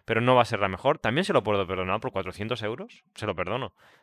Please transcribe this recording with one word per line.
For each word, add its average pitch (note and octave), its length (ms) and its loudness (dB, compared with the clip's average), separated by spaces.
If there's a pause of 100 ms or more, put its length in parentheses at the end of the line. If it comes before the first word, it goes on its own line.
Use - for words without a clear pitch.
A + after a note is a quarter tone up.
pero A2+ 160 0
no B2+ 140 6
va B2 80 8
a - 20 6
ser A2+ 140 -4
la G2+ 80 2
mejor, F#2+ 320 0
también C3 260 0
se F#3+ 80 -4
lo B2 120 4
puedo G2+ 240 2
perdonar F#2 320 -2
por B2+ 100 -6
cuatrocientos G2+ 520 -6
euros, A#2+ 420 -10 (100)
se - 120 -8
lo G2 100 -4
perdono, G#2 400 -6 (260)